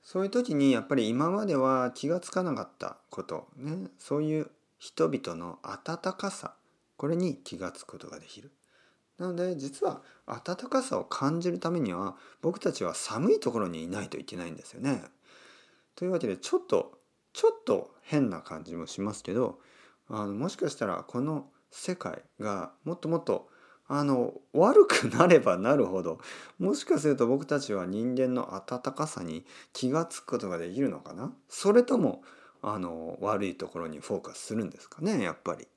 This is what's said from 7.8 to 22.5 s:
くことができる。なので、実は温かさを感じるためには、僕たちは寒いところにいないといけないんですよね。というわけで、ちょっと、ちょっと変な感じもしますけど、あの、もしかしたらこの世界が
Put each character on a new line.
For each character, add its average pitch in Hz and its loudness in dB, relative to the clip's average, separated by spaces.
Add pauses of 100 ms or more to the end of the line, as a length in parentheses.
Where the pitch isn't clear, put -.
く - -20
こ - -18
と - -16
が 76 -14
で - -20
き - -20
る。 139 -20 (680)
な 180 -6
の 180 -4
で、 180 -2
実 135 -4
は - -2 (240)
温 - -6 (120)
か 269 2
さ 262 -2
を - -2
感 156 0
じ 175 0
る 175 -4
た 165 -2
め 175 0
に 95 0
は、 95 -4 (260)
僕 180 0
た 185 0
ち - -4
は 82 -2
寒 156 2
い - 2
と 120 0
こ 113 0
ろ 95 0
に 82 -6
い - -8
な 98 -4
い 92 -10
と - -8
い - -10
け 92 -12
な 87 -6
い 85 -8
ん 76 -12
で - -18
す - -20
よ - -16
ね。 127 -2 (920)
と - -8
い 180 -2
う - 0
わ 175 0
け 131 -2
で、 92 -2
ち - -6
ょ 359 2
っ 359 -2
と、 - 0 (320)
ち - 2
ょ - 8
っ 453 0
と - 0
変 139 2
な 85 -6
感 80 -12
じ 85 -12
も 82 -8
し - -10
ま 104 -2
す - -12
け 92 -8
ど、 120 0 (480)
あ 107 -4
の、 101 -4
も 131 -4
し - -12
か 165 -2
し - -6
た - -2
ら 87 -4
こ - -6
の 147 -4 (220)
世 - -8
界 - -8 (180)
が 101 -4 (120)